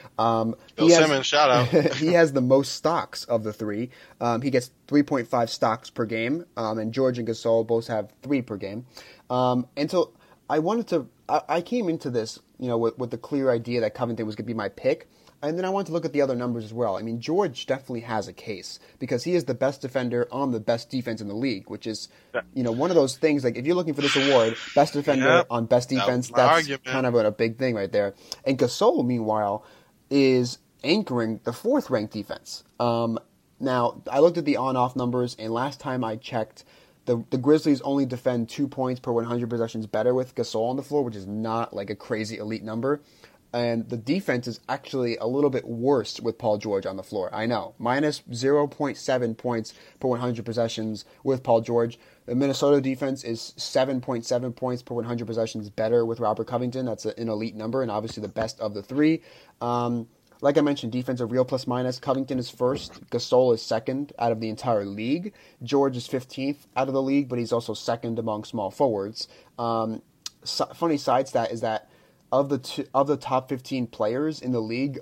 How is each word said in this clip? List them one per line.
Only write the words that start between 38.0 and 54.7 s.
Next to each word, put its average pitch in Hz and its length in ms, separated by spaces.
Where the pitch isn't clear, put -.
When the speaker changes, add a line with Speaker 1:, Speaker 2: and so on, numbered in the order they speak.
Speaker 1:
defend 123 440
two 143 180
points 127 320
per 127 120
one 117 140
hundred 120 240
possessions 113 380
better 110 260
with 127 220
Gasol 113 340
on 131 60
the 139 80
floor, 147 200
which 117 120
is 95 100
not, 110 480
like, 101 160
a 107 60
crazy 110 420
elite 107 260
number. 123 380
And 117 360
the 120 80
defense 127 500
is 113 220
actually 127 480
a 110 100
little 139 220
bit 127 180
worse 120 540
with 113 160
Paul 107 200
George 101 280
on 95 100
the 95 80
floor. 95 320
I 110 120
know. 107 320
Minus 143 420
zero 135 320
point 143 300
seven 123 400
points 117 380
per 135 80
one 123 140
hundred 117 240
possessions 113 580
with 131 180
Paul 117 160
George. 117 400
The 123 80
Minnesota 143 440
defense 131 460
is 113 320
seven 131 420
point 123 260
seven 123 280
points 123 280